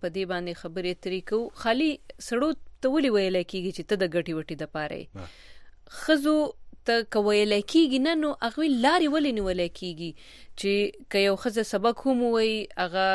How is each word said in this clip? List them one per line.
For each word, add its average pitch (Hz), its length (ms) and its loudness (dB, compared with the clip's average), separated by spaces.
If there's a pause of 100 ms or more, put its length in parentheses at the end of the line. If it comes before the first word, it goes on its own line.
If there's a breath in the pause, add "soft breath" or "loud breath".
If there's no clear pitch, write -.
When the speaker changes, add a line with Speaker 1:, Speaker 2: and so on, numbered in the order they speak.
Speaker 1:
په 180 60 -4
دې 190 240 -4
باندې 175 200 -4 (100)
خبرې 180 320 -4
اترې 185 260 -6 (100)
کوو. 226 180 0
خالي 254 420 0 (380)
سړو 254 220 2 (300)
ته 262 80 0
ولې 285 220 4
ویلی 190 340 2
کېږي 185 320 -6
چې 180 60 -8
ته 185 140 -2
د 190 80 2 (100)
ګټې 170 240 -2
وټې 156 240 -8
دپاره 151 320 -8
یې؟ - 120 -12 (100)
Speaker 2:
اه. 92 100 -12 (800 loud breath)
Speaker 1:
ښځو 302 320 4 (480)
ته 233 180 2
که 220 240 -2
ویلی 208 360 4
کېږي 269 440 4
نه، 330 80 2
نو 302 160 0 (120)
هغوی 294 260 0
لارې 294 460 4
ولې 294 260 2
نیولی 180 280 0
کېږي؟ 170 420 -8 (500 loud breath)
چې 202 500 -2
که 202 80 2
یو 196 180 4
ښځه 220 260 -2 (120)
سبق 226 320 0
هم 254 160 2
ووایي، 226 340 2 (220)
هغه 180 360 0